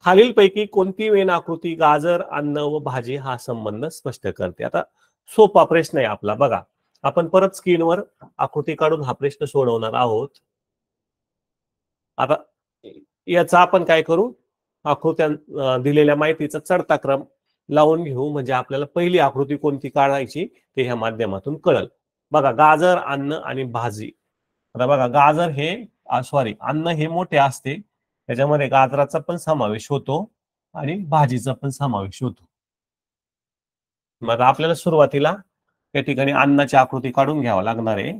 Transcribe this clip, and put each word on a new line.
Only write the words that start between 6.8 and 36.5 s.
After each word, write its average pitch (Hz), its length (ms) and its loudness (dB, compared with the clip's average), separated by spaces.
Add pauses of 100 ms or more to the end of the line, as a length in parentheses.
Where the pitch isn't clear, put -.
आपण 160 260 -2
परत 190 220 4
स्क्रीनवर 175 500 0 (380)
आकृती 147 360 -4
काढून 156 280 0
हा 127 100 -6
प्रश्न 139 320 -6
सोडवणार 117 500 -2
आहोत. 123 340 0 (1900)
आता 127 160 0 (920)
याचा 175 340 4
आपण 175 240 4
काय 160 180 4
करू, 180 300 0 (520)
आकृत्या, 160 420 0
अं, 135 560 -4
दिलेल्या 147 340 4
माहितीचा 151 420 -2
चढता 180 380 0
क्रम 139 260 -2 (460)
लावून 156 360 4
घेऊ, 143 280 -6
म्हणजे 135 200 -6
आपल्याला 135 340 -4
पहिली 175 320 0
आकृती 139 380 0
कोणती 139 320 -4
काढायची 139 580 0 (300)
ते 135 60 0
ह्या 123 140 -2
माध्यमातून 113 640 -4
कळल. 131 280 0 (440)
बघा, 139 220 2
गाजर, 156 460 4
अन्न 139 340 -6
आणि 131 320 -8
भाजी. 117 460 -6 (640)
आता 127 120 0
बघा, 131 200 2
गाजर 151 420 4
हे, 165 360 -6 (220)
आ, 123 160 -2
सॉरी, 123 380 -2
अन्न 151 280 -4
हे 156 180 -2
मोठे 170 300 -4
असते, 139 400 0 (500)
त्याच्यामध्ये 139 420 0
गाजराचा 139 500 2
पण 170 180 -6
समावेश 117 540 -4
होतो 143 400 -6 (440)
आणि 156 200 -6 (100)
भाजीचा 135 480 0
पण 139 160 -8
समावेश 110 540 -6
होतो. - 260 -10 (1700)
मग 113 100 -6
आता 120 160 2
आपल्याला 156 280 2
सुरुवातीला 151 600 2 (580)
या 139 80 0
ठिकाणी 139 300 -2
अन्नाची 139 440 2